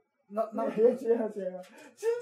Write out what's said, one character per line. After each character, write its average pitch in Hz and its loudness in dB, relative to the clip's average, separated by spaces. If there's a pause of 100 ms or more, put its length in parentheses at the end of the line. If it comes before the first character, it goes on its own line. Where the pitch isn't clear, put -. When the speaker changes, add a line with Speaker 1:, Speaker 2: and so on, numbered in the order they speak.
(300)
Speaker 1:
な-、 214 -4
な 220 -2
る。 214 -2
Speaker 2:
い 226 6
や、 254 8
い - -2
や、 226 4
違 233 4
い - -2
ま 214 -2
す、 - -10
違 190 -4
い 185 -6
ま 180 -12
す。 - -20 (240)
新 427 -4 (140)